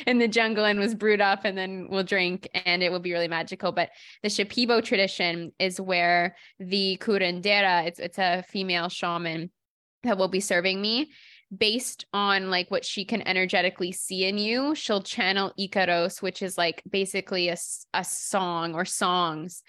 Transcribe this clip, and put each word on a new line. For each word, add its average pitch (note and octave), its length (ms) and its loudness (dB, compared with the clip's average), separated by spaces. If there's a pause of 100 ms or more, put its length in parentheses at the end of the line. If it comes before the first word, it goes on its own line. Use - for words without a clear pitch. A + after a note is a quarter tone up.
in B3 120 4
the A#3 100 6
jungle A3 360 2
and G#3 140 4
was G#3+ 160 2
brewed G#3 260 4
up, G3+ 240 4
and F#3+ 120 -2
then F#3 340 -6
we'll F#3+ 140 0
drink, F3+ 420 0 (200)
and F3+ 160 2
it F3 100 2
will F3+ 80 -2
be F3 120 -4
really E3+ 140 2
magical. E3+ 460 -2
But F3 180 0 (320)
the G#3 60 -2
Shipibo A#3 560 2
tradition F3+ 760 0
is F#3 220 -2
where F3 560 2 (220)
the F#3+ 420 0
curandera, F#3+ 880 2
it's, F3 120 -6
it's - 200 -8
a F#3 300 2
female F3+ 400 -2
shaman E3+ 600 -4 (540)
that G#3+ 140 0
will F#3 100 2
be F#3+ 120 -2
serving F#3+ 400 0
me. A#3 300 -2 (440)
Based A3 600 -2
on, G3 340 2
like, F3+ 220 0
what F#3 120 0
she - 220 -6
can G#3 240 -2
energetically F#3 640 0
see F#3 320 -4
in G3 140 0
you, B3 360 0
she'll G#3 280 -2
channel G3 580 -2
Icaros, F#3 640 0
which F#3 180 -6
is, F#3 160 -6
like, E3+ 320 0
basically F#3+ 600 -2
a E3+ 40 0
s-, - 400 -10
a F#3 100 0
song E3+ 720 -2
or F3+ 120 -2
songs F3 840 -2